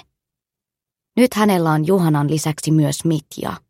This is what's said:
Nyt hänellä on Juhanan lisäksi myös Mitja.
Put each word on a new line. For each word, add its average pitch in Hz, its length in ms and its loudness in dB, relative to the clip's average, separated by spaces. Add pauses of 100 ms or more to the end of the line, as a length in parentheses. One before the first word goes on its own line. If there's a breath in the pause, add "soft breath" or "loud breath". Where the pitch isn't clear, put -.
(1160)
Nyt 247 160 2
hänellä 185 380 2
on 156 160 0
Juhanan 160 440 2
lisäksi 156 400 -4
myös 147 340 0
Mitja. - 520 -4 (120)